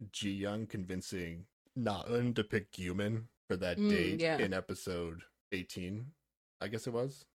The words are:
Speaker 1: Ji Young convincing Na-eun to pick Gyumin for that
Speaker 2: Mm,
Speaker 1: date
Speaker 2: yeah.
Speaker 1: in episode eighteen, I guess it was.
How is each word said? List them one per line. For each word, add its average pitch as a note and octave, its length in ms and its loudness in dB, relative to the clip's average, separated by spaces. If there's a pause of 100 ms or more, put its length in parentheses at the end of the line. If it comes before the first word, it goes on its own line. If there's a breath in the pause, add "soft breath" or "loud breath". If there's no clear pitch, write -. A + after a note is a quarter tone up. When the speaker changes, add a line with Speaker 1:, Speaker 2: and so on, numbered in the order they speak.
(120)
Speaker 1:
Ji G#2 200 -2
Young G2+ 340 0
convincing F#2 800 -4 (300)
Na-eun A#2+ 580 2
to G#2+ 100 4
pick - 280 -2
Gyumin G2+ 520 0 (240)
for F#2 80 2
that F2+ 220 0
Speaker 2:
Mm, G#3 120 6
Speaker 1:
date F3 300 4
Speaker 2:
yeah. D#3+ 180 4
Speaker 1:
in G2 160 4
episode F2 680 -2 (300)
eighteen, G2 600 -4 (480)
I G2 80 -2
guess A2 180 -4
it B2 60 -2
was. B2+ 320 -2 (140)